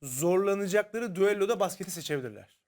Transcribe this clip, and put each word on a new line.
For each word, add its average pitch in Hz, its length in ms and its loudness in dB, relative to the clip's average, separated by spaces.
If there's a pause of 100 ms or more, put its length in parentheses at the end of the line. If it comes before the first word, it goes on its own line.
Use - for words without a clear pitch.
zorlanacakları 196 1120 0
düelloda 202 460 2
basketi 185 300 -4
seçebilirler. 127 680 -6 (120)